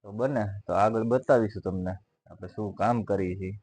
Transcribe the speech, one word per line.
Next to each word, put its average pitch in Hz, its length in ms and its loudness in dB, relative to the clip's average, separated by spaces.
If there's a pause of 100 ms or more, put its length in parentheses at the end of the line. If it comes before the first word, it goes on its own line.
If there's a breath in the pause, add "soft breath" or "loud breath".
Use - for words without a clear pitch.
તો - 60 -14
બને 120 320 0 (180)
તો - 120 -6
આગળ 110 380 4
બતાવીશું 120 540 2
તમને 92 280 -4 (300)
આપણે 95 240 -16
શું 104 280 -6
કામ 117 280 2
કરીએ 95 340 0
છીએ 95 260 -6